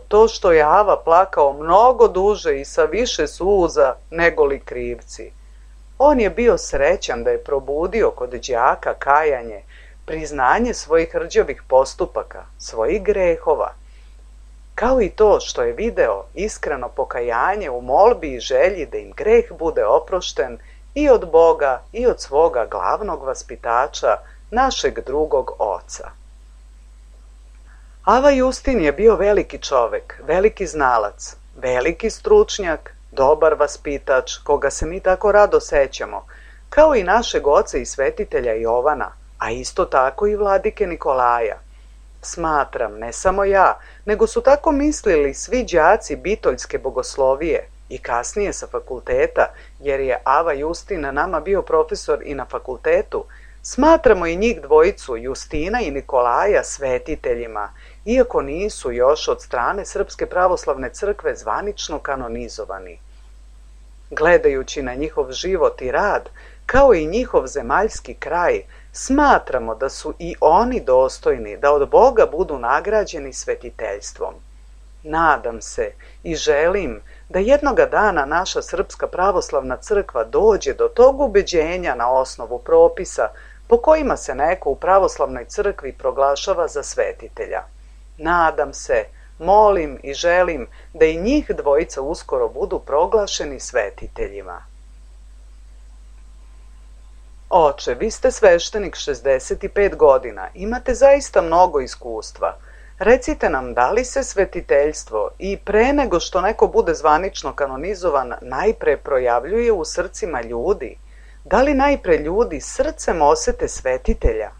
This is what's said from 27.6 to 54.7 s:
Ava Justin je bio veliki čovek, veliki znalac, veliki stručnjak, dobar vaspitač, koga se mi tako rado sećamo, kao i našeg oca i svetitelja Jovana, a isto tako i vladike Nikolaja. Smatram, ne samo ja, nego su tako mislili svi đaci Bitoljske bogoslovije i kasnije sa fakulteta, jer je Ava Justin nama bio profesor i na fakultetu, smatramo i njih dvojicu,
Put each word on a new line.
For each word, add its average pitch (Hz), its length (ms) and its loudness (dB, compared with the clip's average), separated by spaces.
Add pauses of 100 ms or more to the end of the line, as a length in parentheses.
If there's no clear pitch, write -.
Ava 262 240 4
Justin 262 520 2
je 147 100 2
bio 208 240 4
veliki 185 420 0
čovek, 117 640 -2
veliki 185 440 0
znalac, 123 680 -2 (200)
veliki 131 540 -2
stručnjak, 208 840 2 (160)
dobar 156 420 4
vaspitač, 139 880 -2
koga 139 260 0
se - 160 -6
mi 175 140 -8
tako 185 320 0
rado 196 280 6
sećamo, 127 640 -4 (440)
kao 311 260 6
i 196 80 2
našeg 180 440 0
oca 165 300 2
i 120 80 -6
svetitelja 131 680 -4
Jovana, 117 580 -2 (260)
a 110 140 -6
isto 127 340 -6
tako 135 420 0
i 208 80 -2
vladike 202 520 -2
Nikolaja. 123 720 0 (640)
Smatram, 131 760 -4
ne 117 160 -10
samo 190 300 0
ja, 190 360 4 (260)
nego 214 220 0
su 233 140 -4
tako 285 300 4
mislili 208 640 0
svi 240 300 -4
đaci 175 520 2
Bitoljske 143 640 -4
bogoslovije 131 920 -2 (200)
i 127 80 -12
kasnije 135 560 -4
sa - 140 -12
fakulteta, 127 800 -2 (320)
jer 135 200 -2
je 131 240 -2
Ava 151 300 2
Justin 160 480 -6
nama 147 380 -4
bio 180 220 -2
profesor 156 640 -2
i 147 100 -8
na 127 100 -8
fakultetu, 131 800 -4 (400)
smatramo 254 600 4
i 165 100 -2
njih 220 260 0
dvojicu, 151 560 2